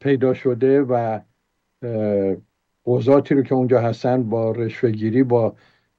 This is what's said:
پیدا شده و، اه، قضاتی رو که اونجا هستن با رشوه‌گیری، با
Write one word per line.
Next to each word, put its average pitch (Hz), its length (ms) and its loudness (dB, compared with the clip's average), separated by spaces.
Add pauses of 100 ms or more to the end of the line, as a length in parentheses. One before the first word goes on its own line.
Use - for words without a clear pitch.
پیدا 131 340 2
شده 135 480 0
و، 127 120 -2 (880)
اه، 104 540 -2 (500)
قضاتی 135 480 2
رو 139 80 4
که 131 120 -4
اونجا 127 260 2
هستن 123 420 -2
با 113 280 -2
رشوه‌گیری، 110 720 -2
با 120 340 0 (420)